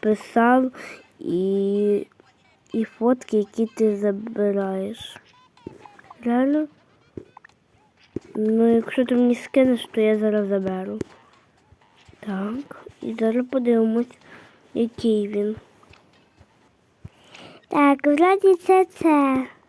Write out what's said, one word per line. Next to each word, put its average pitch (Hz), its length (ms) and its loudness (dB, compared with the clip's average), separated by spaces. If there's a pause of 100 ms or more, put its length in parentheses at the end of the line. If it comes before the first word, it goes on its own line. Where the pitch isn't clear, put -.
писав, 240 720 2 (460)
і, 196 880 -2 (680)
і 220 120 -2
фотки, 240 520 -2
які 214 300 -2
ти 214 300 0
забираєш. 202 1200 -4 (1080)
Реально? 269 440 0 (1700)
Ну, 226 400 2
якщо 233 300 0
ти 247 100 -2
мені 240 200 4
скинеш, 254 580 0
то 226 80 -2
я 214 180 2
зараз 208 300 0
заберу. 190 500 -4 (1200)
Так, 208 680 -10 (160)
і 226 120 -8
зараз 226 360 -2
подивимось, 233 680 0 (560)
який 226 540 -2
він. 208 280 -4 (2000)
Так, 285 380 2
вроді 370 480 4
це 370 300 4
це. 277 640 0 (220)